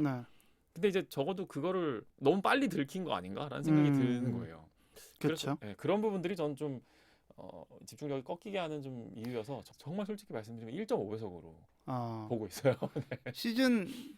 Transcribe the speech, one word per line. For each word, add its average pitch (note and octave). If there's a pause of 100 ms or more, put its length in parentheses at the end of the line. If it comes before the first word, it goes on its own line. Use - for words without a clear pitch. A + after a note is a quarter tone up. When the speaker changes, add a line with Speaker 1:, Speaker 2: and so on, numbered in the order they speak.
Speaker 1:
네. C3 (500)
Speaker 2:
근데 F3
이제 F3
적어도 F3+
그거를 D#3 (140)
너무 D#3+
빨리 C4+
들킨 D#3+
거 C#3
아닌가라는 A#2
생각이 D3+
Speaker 1:
음. C#3+
Speaker 2:
드는 B2
거예요. D#2+ (520)
그래서, D3+
Speaker 1:
그쵸. G#2+
Speaker 2:
예, G2+
그런 F#3+
부분들이 G3
전 D3+
좀, C#3 (520)
어, - (220)
집중력이 C#3
꺾이게 F#3+
하는 D#3
좀 B2+
이유여서 A#2+
저-, -
정말 F#3
솔직히 G3+
말씀드리면 A2+
일 G3+
점 G#3+
오 G2+
배속으로 F2+ (300)
Speaker 1:
아. A#2
Speaker 2:
보고 A2
있어요. B2
<laughs> -
네. B2+
Speaker 1:
시즌 A#3 (300)